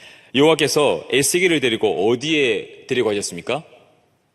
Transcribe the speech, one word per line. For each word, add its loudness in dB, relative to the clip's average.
여호와께서 2
에스겔을 2
데리고 0
어디에 -2
데리고 0
가셨습니까? -6